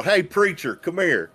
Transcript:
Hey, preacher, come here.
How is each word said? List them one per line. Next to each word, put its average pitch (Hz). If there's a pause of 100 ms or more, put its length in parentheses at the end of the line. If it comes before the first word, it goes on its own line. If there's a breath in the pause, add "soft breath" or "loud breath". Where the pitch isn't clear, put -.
Hey, 190
preacher, 175
come 175
here. 147